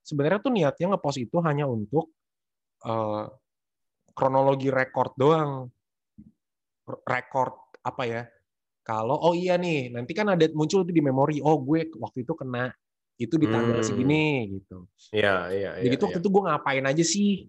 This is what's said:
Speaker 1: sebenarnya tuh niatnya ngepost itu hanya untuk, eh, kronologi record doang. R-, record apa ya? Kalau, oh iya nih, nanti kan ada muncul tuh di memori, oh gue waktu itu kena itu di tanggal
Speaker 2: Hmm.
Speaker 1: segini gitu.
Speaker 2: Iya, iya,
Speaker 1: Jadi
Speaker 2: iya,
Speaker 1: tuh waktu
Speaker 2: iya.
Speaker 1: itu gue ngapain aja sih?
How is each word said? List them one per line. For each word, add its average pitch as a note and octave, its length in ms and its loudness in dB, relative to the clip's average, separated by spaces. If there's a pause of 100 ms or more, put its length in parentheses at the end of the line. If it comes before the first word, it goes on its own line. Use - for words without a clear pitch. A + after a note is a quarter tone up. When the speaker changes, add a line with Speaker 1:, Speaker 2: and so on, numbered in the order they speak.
Speaker 1:
sebenarnya D#3 400 0
tuh B3+ 160 -2
niatnya D#3+ 300 0 (100)
ngepost C3+ 240 -4
itu A#2 240 -4
hanya D3 240 0
untuk, A#2 400 -2 (720)
eh, G#2+ 440 -4 (920)
kronologi C3+ 560 2
record C3 420 0
doang. C#3 540 2 (1200)
R-, B2+ 160 -12
record B2+ 480 -2 (320)
apa B2 240 -6
ya? A#2 140 -6 (580)
Kalau, A2+ 380 -2
oh E3+ 180 2
iya F3 240 0
nih, D3 320 -2
nanti A#2+ 240 -8
kan G#3 140 0
ada E3 200 4
muncul D#3 320 2
tuh F3 120 -4
di E3 100 6
memori, C#3 400 0
oh D#3 160 4
gue D#3+ 340 -2
waktu B2 300 -10
itu B2 80 -6
kena B2+ 380 -6 (460)
itu A#2+ 180 -4
di D3+ 100 4
tanggal A#2 320 2
Speaker 2:
Hmm. A2 100 0
Speaker 1:
segini C#3 380 2 (280)
gitu. F#2 340 -14 (240)
Speaker 2:
Iya, G#2 240 2 (160)
iya, G2 280 -4
Speaker 1:
Jadi B2+ 120 0
Speaker 2:
iya, C3+ 100 0
Speaker 1:
tuh G3+ 60 2
waktu F#3 120 -4
Speaker 2:
iya. E3+ 60 -4
Speaker 1:
itu G3+ 60 2
gue G3 140 4
ngapain C#3+ 420 -2
aja D#3 180 2
sih? G3+ 240 2 (200)